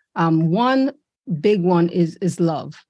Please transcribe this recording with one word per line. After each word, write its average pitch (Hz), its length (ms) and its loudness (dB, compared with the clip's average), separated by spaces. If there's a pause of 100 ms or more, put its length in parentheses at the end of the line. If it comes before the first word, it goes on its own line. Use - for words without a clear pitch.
(160)
Um, 165 340 2
one 262 440 0 (460)
big 208 220 2
one 175 280 2
is, 170 260 -2
is 175 240 -4
love 156 500 -4